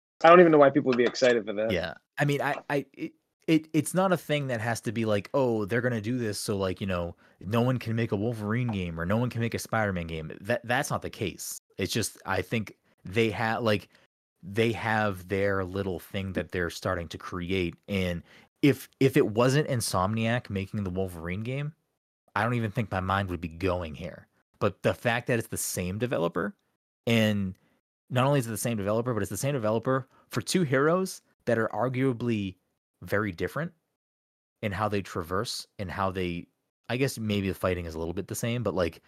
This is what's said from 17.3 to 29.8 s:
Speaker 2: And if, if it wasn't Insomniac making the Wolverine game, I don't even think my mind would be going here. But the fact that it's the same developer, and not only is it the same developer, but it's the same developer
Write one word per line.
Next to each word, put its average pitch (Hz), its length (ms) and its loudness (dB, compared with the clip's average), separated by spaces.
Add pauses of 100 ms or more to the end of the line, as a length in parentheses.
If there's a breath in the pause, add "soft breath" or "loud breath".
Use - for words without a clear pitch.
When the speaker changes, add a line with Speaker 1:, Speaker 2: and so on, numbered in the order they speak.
Speaker 2:
And 90 340 -2 (400 soft breath)
if, - 260 2 (120)
if 135 160 4
it 123 100 6
wasn't 127 420 2
Insomniac 113 800 0
making 101 360 -4
the 92 60 -2
Wolverine 90 520 -6
game, 143 320 -6 (600)
I 104 80 2
don't 120 120 0
even 113 160 -2
think 107 200 -4
my 95 100 -2
mind 95 280 0
would 87 120 -4
be 87 80 -6
going 85 460 -4
here. - 340 -14 (300)
But - 240 -2
the 107 120 2
fact 120 320 -2
that 120 120 2
it's 113 100 -6
the - 100 -6
same 95 400 -4
developer, 165 560 -2 (520)
and 107 480 2 (540)
not 123 180 2
only 143 120 4
is 113 80 0
it 117 40 -6
the 107 60 -6
same 120 200 -2
developer, 110 360 0
but 107 100 -2
it's 95 80 -4
the 101 60 -6
same 139 180 -4
developer 120 540 -2 (200)